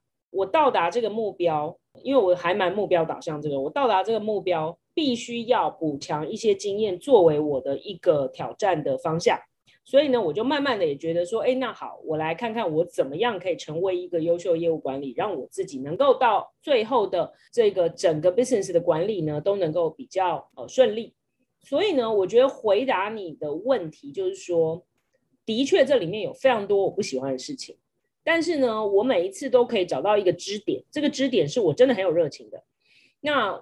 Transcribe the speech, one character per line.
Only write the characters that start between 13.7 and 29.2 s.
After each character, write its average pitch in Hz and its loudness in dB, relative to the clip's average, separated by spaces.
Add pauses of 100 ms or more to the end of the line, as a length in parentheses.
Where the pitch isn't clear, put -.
为 185 0
一 180 -6
个 175 -2
优 170 0
秀 175 -2
业 165 0
务 160 0
管 135 -6
理， 135 -10
让 196 -4
我 139 -8
自 190 -8
己 139 -8
能 143 -6
够 262 4
到 233 0
最 254 2
后 226 0
的 180 -2 (220)
这 220 4
个 175 2
整 165 0
个 180 4
business 202 0
的 165 4
管 170 2
理 208 -2
呢， 151 -2
都 196 0
能 175 -2
够 165 0
比 131 -14
较， 180 -2
呃， 120 -12
顺 233 4
利。 220 -8 (480)
所 311 0
以 415 0
呢， 226 0
我 190 2
觉 220 4
得 262 4
回 220 0
答 202 -2
你 208 -10
的 147 -8
问 196 -2
题 - -18
就 185 -4
是 190 -4
说， 165 -2 (600)
的 226 -2
确 285 4
这 277 2
里 196 2
面 202 -6
有 170 -6
非 - 2
常 214 0
多 196 2
我 180 0
不 190 -4
喜 - -4
欢 135 -4
的 131 -4
事 131 -10
情， - -18 (480)
但 330 2
是 320 -2
呢， 220 0
我 202 4
每 214 2